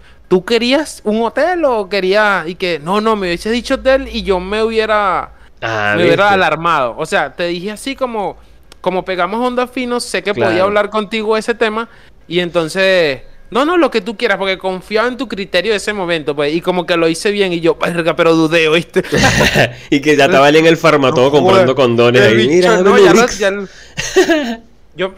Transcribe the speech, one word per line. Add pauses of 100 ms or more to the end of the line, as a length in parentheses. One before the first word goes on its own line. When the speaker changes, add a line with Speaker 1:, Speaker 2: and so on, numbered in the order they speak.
(280)
Speaker 1:
¿tú
querías
un
hotel
o
querías?".
Y
que,
"No,
no,
me
hubiese
dicho
hotel
y
yo
me
hubiera, (300)
Speaker 2:
Ah,
Speaker 1:
me
hubiera
Speaker 2:
¿viste?
Speaker 1:
alarmado.
O
sea,
te
dije
así
como, (440)
como
pegamos
onda
fino,
sé
que
podía
Speaker 2:
Claro.
Speaker 1:
hablar
contigo
de
ese
tema, (380)
y
entonces... (280)
No,
no,
lo
que
tú
quieras",
porque
confiaba
en
tu
criterio
de
ese
momento,
pues,
y
como
que
lo
hice
bien,
y
yo,
"Verga,
pero
dudé",
¿oíste?
Speaker 2:
<laughs>
Y
que
ya
estaba
ahí
en
el
farmatodo
Speaker 1:
No,
Speaker 2:
comprando
Speaker 1:
joder.
Speaker 2:
condones
Speaker 1:
El
Speaker 2:
ahí.
Speaker 1:
bicho,
Speaker 2:
"Mira,
Speaker 1:
no,
Speaker 2:
dame
Speaker 1:
ya
Speaker 2:
un
Speaker 1:
lo,
Speaker 2:
mix".
Speaker 1:
ya
lo,
Speaker 2:
<laughs>
Speaker 1:
yo